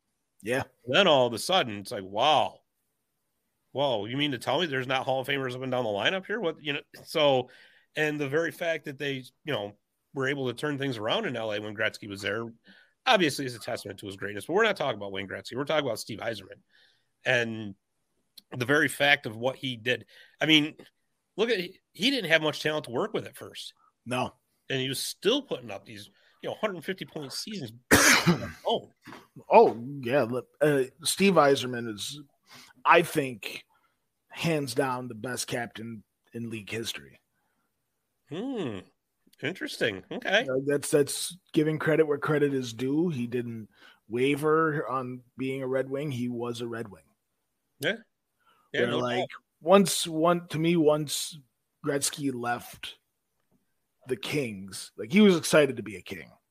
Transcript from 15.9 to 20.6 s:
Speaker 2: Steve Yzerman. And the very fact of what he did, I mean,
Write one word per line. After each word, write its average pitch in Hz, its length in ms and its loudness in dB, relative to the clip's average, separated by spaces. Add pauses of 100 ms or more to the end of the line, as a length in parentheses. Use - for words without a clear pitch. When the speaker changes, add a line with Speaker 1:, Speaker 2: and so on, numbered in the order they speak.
Speaker 2:
Steve 104 220 -10
Yzerman. 101 420 -10 (600)
And 113 500 -2 (840)
the 123 80 -4
very 147 240 2
fact 143 380 2
of 110 100 -8
what 127 200 -4
he 127 200 -8
did, 120 300 -2 (340)
I 147 60 0
mean, 156 300 6 (600)